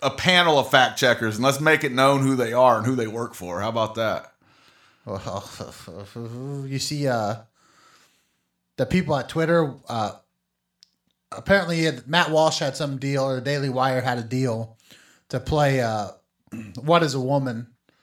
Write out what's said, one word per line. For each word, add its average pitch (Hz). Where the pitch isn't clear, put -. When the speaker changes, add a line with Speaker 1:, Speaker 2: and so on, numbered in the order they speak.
Speaker 1:
a 139
panel 175
of 127
fact 123
checkers 117
and 117
let's 135
make 156
it 143
known 135
who 135
they 117
are 123
and 107
who 131
they 120
work 113
for. 87
How 110
about 113
that? 110
Speaker 2:
Well, 98
<laughs> 127
you 135
see, 143
uh, 110
the 135
people 160
at 131
Twitter, 160
uh, 110
apparently 170
Matt 156
Walsh 156
had 139
some 139
deal, 139
or 135
the 127
Daily 139
Wire 127
had 123
a 117
deal 113
to 127
play, 143
uh, 110
<clears throat> 110
What 165
is 139
a 135
Woman 127